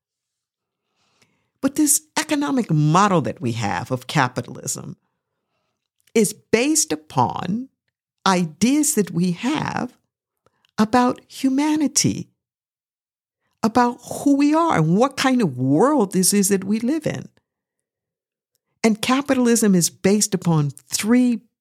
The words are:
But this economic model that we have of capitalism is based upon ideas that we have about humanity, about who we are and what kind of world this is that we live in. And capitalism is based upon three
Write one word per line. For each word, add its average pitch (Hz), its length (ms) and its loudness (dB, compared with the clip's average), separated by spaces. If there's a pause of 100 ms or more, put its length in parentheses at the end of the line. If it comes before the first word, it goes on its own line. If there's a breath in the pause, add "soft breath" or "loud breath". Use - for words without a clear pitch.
(1600)
But 269 140 -2
this 302 280 0 (140)
economic 285 540 -2
model 165 520 2
that - 180 -8
we 117 120 -4
have 110 380 -4
of 127 160 -6
capitalism - 880 -4 (1200)
is 208 180 2
based 285 600 -2
upon 240 800 -4 (540)
ideas 190 720 0
that 208 160 -2
we 175 220 -2
have - 680 -6 (800)
about 247 480 2
humanity, 269 1040 -2 (1300)
about 240 360 0
who - 360 0
we 294 180 2
are 330 220 2
and 165 200 2
what 277 200 0
kind 254 260 0
of 135 160 -2
world 190 540 2
this 185 200 0
is 202 180 2
that 190 120 0
we 202 160 -2
live 269 260 -4
in. - 240 -6 (1600)
And 220 180 2
capitalism 247 720 2
is 170 160 2
based 196 440 0
upon 160 360 0
three 240 720 0 (200)